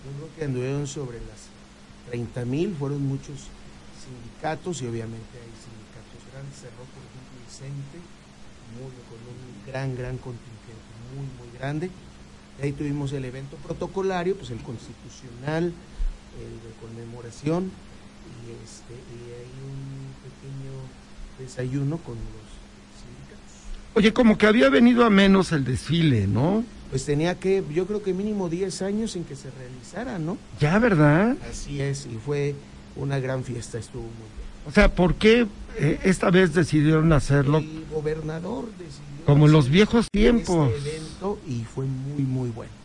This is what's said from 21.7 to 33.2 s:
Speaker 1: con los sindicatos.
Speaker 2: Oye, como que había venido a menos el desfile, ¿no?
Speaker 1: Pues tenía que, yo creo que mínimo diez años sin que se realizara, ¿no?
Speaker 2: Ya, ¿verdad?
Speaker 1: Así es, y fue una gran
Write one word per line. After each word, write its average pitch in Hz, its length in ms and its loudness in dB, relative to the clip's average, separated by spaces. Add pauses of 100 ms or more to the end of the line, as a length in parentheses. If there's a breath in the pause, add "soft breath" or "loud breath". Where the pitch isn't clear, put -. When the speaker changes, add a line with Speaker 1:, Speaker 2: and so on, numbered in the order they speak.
Speaker 1:
con 123 180 -10
los 110 320 -10 (500)
sindicatos. - 960 -16
Speaker 2:
Oye, 214 200 6
como 226 240 6
que 208 100 6
había 254 220 8
venido 240 360 8
a 233 60 6
menos 196 400 8
el 143 120 2
desfile, 131 640 2
¿no? 160 360 2 (260)
Speaker 1:
Pues 135 160 -4
tenía 156 340 0
que, 190 240 2 (100)
yo 185 140 0
creo 208 160 -4
que 185 100 -2
mínimo 196 360 -2
diez 180 320 -4
años 208 300 -2
sin 175 120 -6
que 143 140 -10
se 135 140 -14
realizara, 131 680 -10
¿no? 165 180 -4 (220)
Speaker 2:
Ya, 160 200 4
¿verdad? 185 580 6 (120)
Speaker 1:
Así 143 320 -8
es, 139 240 -4
y 117 120 -8
fue 143 360 -2 (440)
una 139 220 -2
gran 131 260 -4